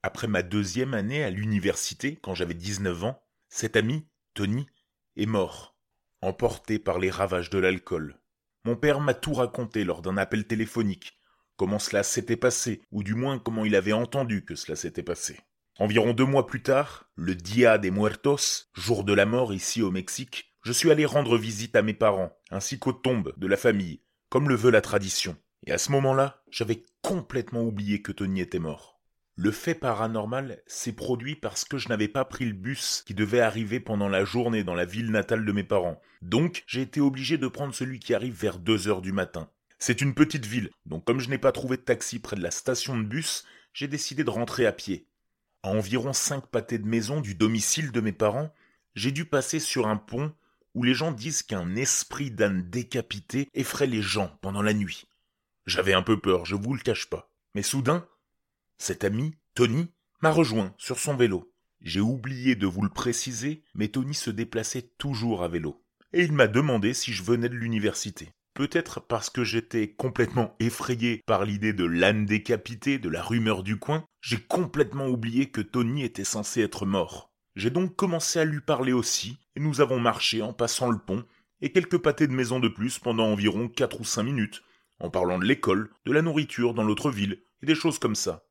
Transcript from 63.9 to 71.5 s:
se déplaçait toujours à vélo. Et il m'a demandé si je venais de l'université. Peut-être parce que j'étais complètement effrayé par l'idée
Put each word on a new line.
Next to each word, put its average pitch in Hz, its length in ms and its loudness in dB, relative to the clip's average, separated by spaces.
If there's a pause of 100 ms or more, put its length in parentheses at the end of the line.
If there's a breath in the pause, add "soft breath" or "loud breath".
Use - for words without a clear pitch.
se - 160 -4
déplaçait 113 720 -6
toujours 117 440 -2
à 87 60 0
vélo. 80 340 -4 (300)
Et 175 120 4
il 156 80 0
m'a 139 140 8
demandé 117 460 4
si 120 220 -4
je 92 80 -6
venais 120 260 2
de 123 80 -4
l'université. 104 800 -4 (180)
Peut-être - 480 -2
parce - 300 -4
que 123 140 0
j'étais 107 500 -2
complètement 123 640 0
effrayé 117 640 -2
par 101 220 2
l'idée 104 260 0